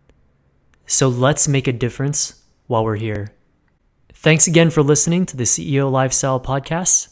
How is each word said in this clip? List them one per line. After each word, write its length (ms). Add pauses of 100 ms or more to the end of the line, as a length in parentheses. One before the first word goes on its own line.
(840)
So 220
let's 400
make 200
a 60
difference 720 (240)
while 160
we're 120
here. 380 (800)
Thanks 340
again 240
for 100
listening 460
to 100
the 80
C 300
E 60
O 80
Lifestyle 500
Podcast. 720